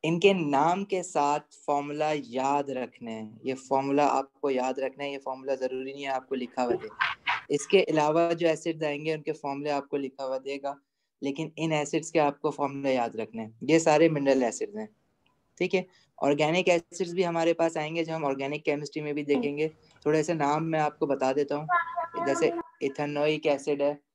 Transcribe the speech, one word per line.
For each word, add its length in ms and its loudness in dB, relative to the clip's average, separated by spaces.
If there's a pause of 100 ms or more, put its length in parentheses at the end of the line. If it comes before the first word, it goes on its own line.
इनके 300 4
नाम 520 2
के 180 -4
साथ 360 0 (260)
फॉर्मूला 460 0 (140)
याद 460 0
रखने 400 -8
हैं। 340 -10
ये 80 -2
फॉर्मूला 540 2
आपको 420 -2
याद 300 0
रखना 240 -6
है, 80 -4
ये 80 -8
फॉर्मूला 360 -6
जरूरी 380 -6
नहीं 100 -10
है 80 -6
आपको 240 -4
लिखा 280 -4
हुआ 120 0
दे। 140 -8 (680)
इसके 280 4
अलावा 500 2
जो 140 0
एसिड्स 360 -2
आएंगे 320 -2
उनके 180 -6
फॉर्मूले 380 -6
आपको 260 -2
लिखा 260 -6
हुआ 160 -4
देगा, 360 -8 (460)
लेकिन 360 -4
इन 160 -2
एसिड्स 380 -2
के 100 2
आपको 300 0
फॉर्मूला 380 -4
याद 280 0
रखने 240 -8
हैं। 220 -12
ये 160 4
सारे 300 6
मिनरल 340 4
एसिड्स 320 -4
हैं, 120 -8 (680)
ठीक 160 -2
है। 120 0 (340)
ऑर्गेनिक 500 2
एसिड्स 440 0
भी 100 0
हमारे 300 2
पास 240 0
आएंगे, 260 -2
जो 100 -4
हम 120 -4
ऑर्गेनिक 380 -2
केमिस्ट्री 380 -2
में 140 -4
भी 100 -4
देखेंगे। 420 0 (380)
थोड़े 180 4
से 120 0
नाम 300 2
मैं 140 0
आपको 280 0
बता 260 2
देता 220 0
हूँ, 120 -6 (600)
जैसे 240 2 (320)
इथेनोइक 640 -2
एसिड 340 0
है। 100 2 (240)